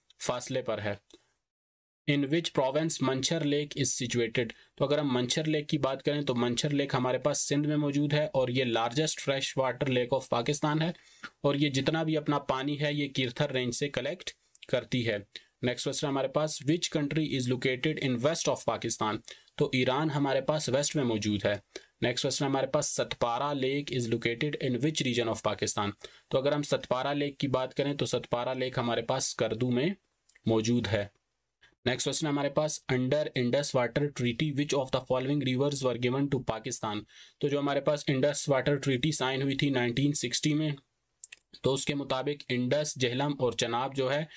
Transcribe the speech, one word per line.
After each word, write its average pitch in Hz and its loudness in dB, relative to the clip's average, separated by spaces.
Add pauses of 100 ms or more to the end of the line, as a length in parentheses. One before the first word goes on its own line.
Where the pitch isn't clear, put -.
(220)
फासले 127 -2
पर 110 -2
है। 101 -4 (1080)
In 143 2
which 165 0
province 151 2
Manchar 131 0
Lake 147 0 (120)
is - 2
situated, 117 0 (260)
तो 143 2
अगर 147 2
हम 143 0
मंचर 127 0
लेक 151 0
की 156 0
बात 135 -2
करें 147 0
तो 131 0
मंचर 120 0
लेक 139 0
हमारे 127 2
पास 147 0
सिंध 147 2
में 151 0
मौजूद 147 2
है, 151 2 (100)
और 127 2
ये 131 2
largest 120 0
freshwater 135 -2
lake 123 2
of 131 -2
Pakistan 147 0
है, 165 0 (500)
और 143 2
ये 147 2
जितना 139 0
भी 156 0
अपना 147 0 (140)
पानी 139 -2
है 147 -2
ये 143 0
कीर्थर 135 -2
रेंज 127 -2
से - 0
कलेक्ट 139 -4 (380)
करती 123 0
है। 110 0 (460)
नेक्स्ट 123 -2
क्वेश्चन 147 -2
हमारे 135 0
पास, 156 0 (100)
which 170 0
country 147 0 (140)
is 123 0
located 131 0
in 120 0
west 156 2
of - -4
Pakistan, 110 -2 (380)
तो 143 2
ईरान 127 2
हमारे 139 2
पास 151 0
वेस्ट 139 2
में 147 2
मौजूद 107 0
है। 101 2 (440)
नेक्स्ट 123 0
क्वेश्चन 139 0
हमारे 135 0
पास, 147 2
सतपारा 123 -2
lake 135 -2
is 117 0
located 117 -2
in 120 0
which 151 0
region 117 0
of - -8
Pakistan, 104 0 (400)
तो 139 2
अगर 139 2
हम 147 2
सतपारा 131 0
लेक 143 -2
की 143 -2 (120)
बात 127 -2
करें 143 0
तो 131 0
सतपारा 123 0
लेक 127 -2
हमारे 117 0
पास 131 0
स्कर्दू 113 0
में 147 2 (520)
मौजूद 113 2
है। 101 0 (760)
नेक्स्ट 123 0
क्वेश्चन 143 0
हमारे 143 0
पास, 156 0 (120)
under 131 2 (160)
Indus 123 2
Water 123 2 (140)
Treaty 120 0 (140)
which 147 -2
of 135 0
the 127 0
following 131 0
rivers 135 0
were 120 0
given 139 0
to 135 0
Pakistan, 110 -4 (400)
तो 147 0
जो 143 0
हमारे 143 0
पास 147 0
इंडस 139 2
वाटर 139 4
ट्रीटी 135 2
साइन 135 0
हुई 139 0
थी 147 4
नाइनटीन 127 2
सिक्सटी 147 0
में, 147 0 (880)
तो 131 2
उसके 135 0
मुताबिक 135 -4
इंडस, 127 0
झेलम 127 0
और 120 2
चनाब 123 -2
जो 135 0
है 151 -2